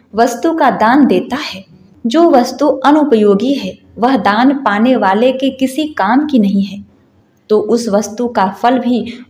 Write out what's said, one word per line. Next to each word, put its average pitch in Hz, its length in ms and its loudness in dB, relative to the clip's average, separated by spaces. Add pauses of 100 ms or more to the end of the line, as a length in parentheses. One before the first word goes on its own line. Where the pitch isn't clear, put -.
(140)
वस्तु 240 400 0
का 302 160 2
दान 226 360 2
देता 185 300 0
है, 277 280 -12 (420)
जो 320 240 2
वस्तु 262 360 0
अनुपयोगी 254 880 2
है, 208 240 -10 (200)
वह 254 180 0
दान 220 380 2
पाने 247 420 0
वाले 214 360 2
के 262 180 -2
किसी 262 340 -4
काम 262 420 0
की 262 120 0
नहीं 196 240 2
है, 196 220 -8 (640)
तो 214 120 2
उस 226 280 -2
वस्तु 220 400 -4
का 208 200 0
फल 240 300 -2
भी 240 340 -2 (180)